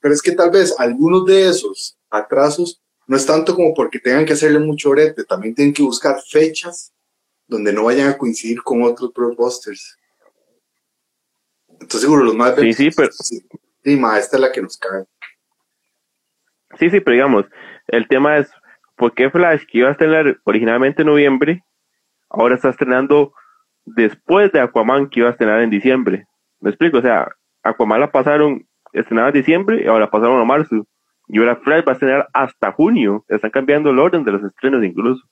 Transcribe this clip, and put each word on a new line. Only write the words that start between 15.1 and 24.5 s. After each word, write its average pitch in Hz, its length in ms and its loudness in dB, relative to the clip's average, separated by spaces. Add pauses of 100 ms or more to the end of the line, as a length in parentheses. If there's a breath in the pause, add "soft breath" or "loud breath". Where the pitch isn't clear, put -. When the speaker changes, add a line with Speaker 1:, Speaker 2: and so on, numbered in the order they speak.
Speaker 2:
Sí, 165 120 0
sí, 196 100 2
pero - 140 0
digamos, 123 300 2 (440 loud breath)
el 117 200 -2
tema 147 300 2
es: 143 120 -2 (460 soft breath)
¿por 120 180 0
qué 131 160 0
Flash, 170 360 0
que - 120 -4
iba 123 100 4
a 139 40 0
estrenar 156 520 0
originalmente 120 580 0
en 151 60 2
noviembre, 147 560 2 (680)
ahora 120 240 2
está 127 160 -2
estrenando 139 640 0 (500 soft breath)
después 160 680 0